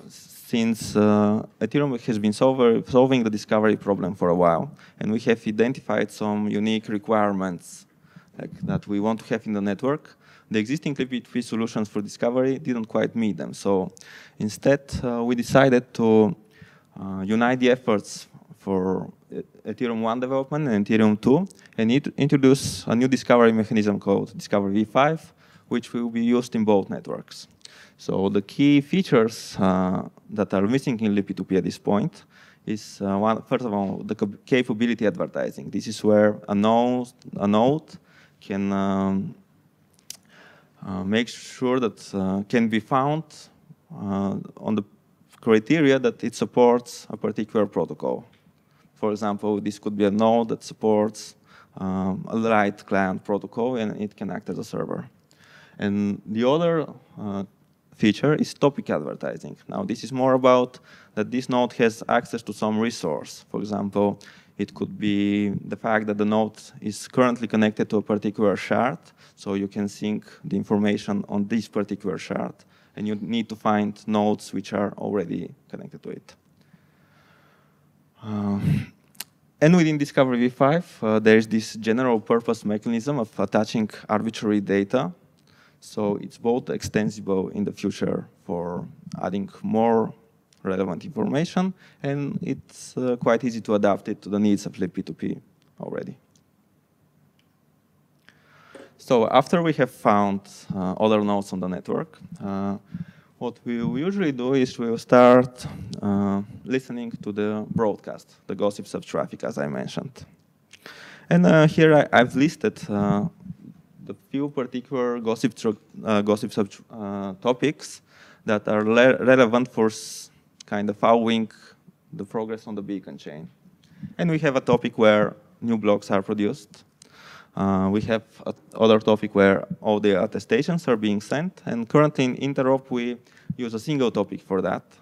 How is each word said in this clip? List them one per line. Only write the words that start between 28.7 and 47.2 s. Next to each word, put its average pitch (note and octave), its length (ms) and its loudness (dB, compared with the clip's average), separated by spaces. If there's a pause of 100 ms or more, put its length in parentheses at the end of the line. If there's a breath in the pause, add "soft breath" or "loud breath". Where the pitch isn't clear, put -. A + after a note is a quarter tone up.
features, C3+ 760 0
uh, F#2 440 0 (280)
that G#2 240 -2
are G2 140 2
missing B2+ 320 0
in G#2+ 120 0
lib G2+ 140 0
P F#2+ 80 -8
two F#2+ 80 -8
P F#2 140 -2
at F2+ 80 2
this - 140 -6
point G#2+ 460 -2 (400 soft breath)
is, - 360 -10
uh, G2 180 -2
one, A2 240 0
first B2+ 220 -4
of A2 80 -4
all, G2 320 -4
the G#2 100 -6
cap-, G#2 320 -6
capability A#2+ 600 0
advertising. D#2 640 -6
This - 180 -6
is - 160 -8
where G#2+ 340 6 (100)
a G#2 60 -2
node, A#2+ 540 2 (280)
a G2+ 120 -2
node A#2+ 420 2 (500 soft breath)
can, G2 320 -4
um, G2 640 -2 (1500 soft breath)
uh, F#2+ 160 -8
make A2 260 0
sure - 520 -4
that, - 340 -6
uh, G2 340 -2
can A#2 200 2
be A2 100 -2
found, C#3+ 460 -2 (680)
uh, G2 440 -4 (200)
on A2 200 -4
the G#2+ 80 -2 (560)
criteria C3+ 580 4
that B2 240 -2
it A#2 140 -6
supports B2 760 2
a A2 60 -10
particular G#2+ 500 -2